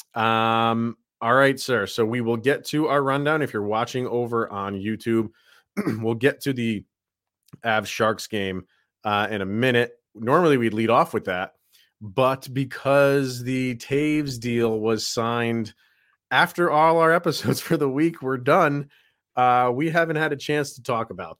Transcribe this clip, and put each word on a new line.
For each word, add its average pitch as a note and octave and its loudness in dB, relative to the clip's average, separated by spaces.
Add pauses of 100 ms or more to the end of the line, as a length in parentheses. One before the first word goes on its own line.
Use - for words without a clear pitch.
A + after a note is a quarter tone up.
(140)
Um, A2+ 0 (240)
all A#2 2
right, C3+ 4
sir. A2+ -2
So A#2 -2
we A#2+ -2
will A#2 0
get B2+ 0
to D3+ -2
our C#3+ 2
rundown. C#3+ 0
If C3 -4
you're G#2 -2
watching A#2 -2
over A#2 -2
on G2+ -6
YouTube, A2 -2 (480)
<clears throat> D3+ -4
we'll A2 -2
get A#2+ -2
to C#3 -2
the A2+ -4 (800)
Avs A2 0
Sharks A2 -2
game, F#2+ -4 (360)
uh, G#2 0
in G#2+ -4
a F#2+ -4
minute. A#2+ 0 (200)
Normally C#3+ 2
we'd A2+ 0
lead A2 2
off D3+ 4
with G#2+ -4
that, F#2 -4 (480)
but C3 -2
because C#3 0
the B2+ -4
Taves C#3+ -2
deal A#2 0
was G#2+ -2
signed A#2 -2 (560)
after E3+ 2
all D#3+ 4
our D#3+ 6
episodes E3+ 0
<laughs> - -
for - 0
the C#3+ 0
week D#3 0
were C3 -2
done, C#3+ 2 (460)
uh, B2 4
we D3+ -2
haven't E3 0
had D3+ 0
a C#3 -4
chance D3 -2
to A#2+ -20
talk A2+ -4
about F2 -14